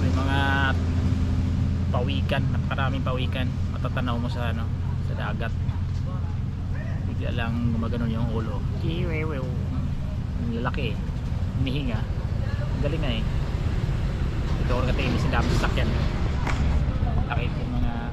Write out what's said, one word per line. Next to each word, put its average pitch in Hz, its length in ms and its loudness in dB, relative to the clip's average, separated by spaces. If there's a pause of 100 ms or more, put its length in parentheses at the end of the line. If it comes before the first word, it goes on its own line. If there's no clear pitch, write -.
may 131 80 2
mga 135 280 2 (1600)
pawikan, 135 560 2
napakaraming 131 560 0
pawikan 127 400 0 (240)
matatanaw 123 480 -2
mo 120 80 -2
sa 120 240 -2
ano, - 160 -2 (400)
sa - 80 0
dagat. - 400 -2 (1500)
Bigla - 320 -2
lang 117 320 0
gumagano 113 400 0
yung 113 240 0
ulo. - 240 -2 (240)
Ang - 1700 -2
lalaki 120 400 -2
eh. - 40 -2 (680)
Hinihinga. 127 400 0 (560)
Ang - 240 0
galing 151 160 2
nga - 160 0
eh. - 80 0 (1400)
Ito 131 80 2
ako 127 80 2
nakatingin, 127 320 2
ang 123 160 2
dami 120 240 2
sasakyan. 123 320 2 (1400)
Laki - 160 0
yung - 240 -2
mga 120 220 2 (200)